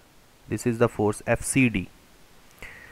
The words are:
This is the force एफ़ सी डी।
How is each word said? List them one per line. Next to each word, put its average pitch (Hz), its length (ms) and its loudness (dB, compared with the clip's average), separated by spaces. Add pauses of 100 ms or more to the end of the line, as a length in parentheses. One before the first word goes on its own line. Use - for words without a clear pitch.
(480)
This - 200 -4
is 117 140 0
the 117 100 4
force 107 380 0
एफ़ 117 140 0
सी 131 260 4
डी। 104 180 -4 (1040)